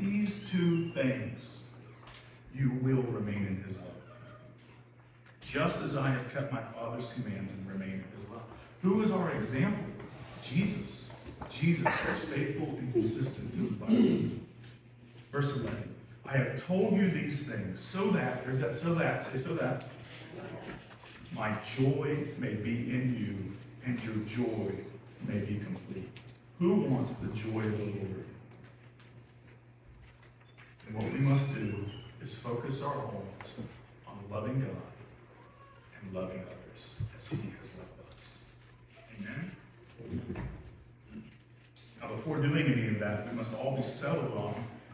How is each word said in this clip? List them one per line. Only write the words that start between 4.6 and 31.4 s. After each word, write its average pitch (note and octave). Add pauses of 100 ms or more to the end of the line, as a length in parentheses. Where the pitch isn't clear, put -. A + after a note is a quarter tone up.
"Just -
as C#3+
I C3+
have B2
kept C#3
my A#2+
Father's A#2
commands G2
and F#2+
remain F#2+
in F#2+ (140)
his -
love." - (400)
Who G3+
is G3+
our F3
example? C3+ (580)
Jesus. - (240)
Jesus - (220)
is -
faithful -
and -
consistent -
to -
the -
Bible. - (880)
Verse C#3
eleven, A2 (320)
"I C3+
have -
told G3
you F#3
these C#3+
things F#2+
so G#3+
that," -
there's C3
that -
"so E3+
that," B2+
say -
"so E3
that," B2+ (1500)
"my G#2+ (200)
joy D3 (120)
may G#2+
be A#2
in B2+
you G2 (300)
and A2+
your A2 (100)
joy G#2+ (500)
may G#2+
be G2+
complete." - (520)
Who G3
wants C3
the -
joy A2
of G#2+
the G#2
Lord? F#2+ (2500)
And A2
what A2
we C3
must C#3